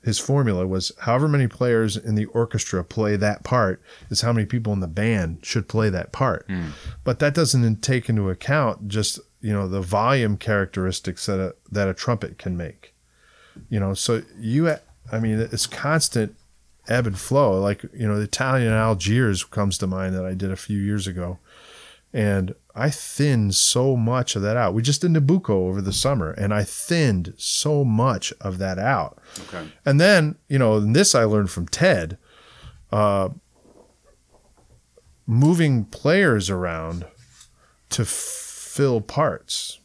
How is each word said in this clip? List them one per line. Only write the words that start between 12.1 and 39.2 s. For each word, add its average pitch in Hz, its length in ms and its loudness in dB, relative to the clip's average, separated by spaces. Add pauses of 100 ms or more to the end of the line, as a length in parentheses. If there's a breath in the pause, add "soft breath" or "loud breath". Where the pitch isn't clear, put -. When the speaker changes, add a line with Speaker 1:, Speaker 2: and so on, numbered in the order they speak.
Speaker 1:
can 92 180 -6
make. - 380 -10 (760 loud breath)
You 113 120 -2
know, 98 160 0
so 113 260 -2 (180)
you, 131 300 0 (420)
I 113 80 -4
mean, 110 200 0
it's 113 260 -4
constant 139 720 -2 (520)
ebb 120 200 0
and 95 120 -4
flow. 127 400 2
Like, 101 240 -2 (100)
you 110 140 -4
know, 104 100 0
the 107 80 0
Italian 131 480 0
Algiers 110 680 2
comes 98 360 -2
to 98 80 -2
mind 92 280 -2
that 92 100 -4
I 92 100 -6
did 95 160 -4
a 95 40 -4
few 104 240 -6
years 101 280 -2
ago. 90 320 -8 (720 loud breath)
And 101 440 0 (180)
I 123 160 -2
thinned 127 640 0
so 127 420 2
much 123 400 0
of 104 60 -2
that 107 160 0
out. 101 160 2
We 113 80 2
just 139 200 0
did 180 100 2
Nabucco 160 400 2
over 92 280 2
the 95 140 -2
summer, 117 380 0
and 101 200 -2
I 104 120 2
thinned 104 720 0
so 147 460 0
much 117 580 2
of 92 160 -6
that 95 220 -4
out. 107 400 -2 (220 loud breath)
Speaker 2:
Okay. 85 260 -12 (180 loud breath)
Speaker 1:
And 143 160 6
then, 170 340 6 (120)
you 139 100 0
know, 110 200 4
and 107 180 2
this 196 180 6
I 117 120 4
learned 104 260 2
from 87 160 -6
Ted, 95 500 0 (760 loud breath)
uh, 101 380 2 (2000)
moving 139 580 4
players 139 640 2
around 87 560 -4 (840 soft breath)
to - 120 -2
f-, 101 40 -2
fill - 920 -2
parts. - 840 -4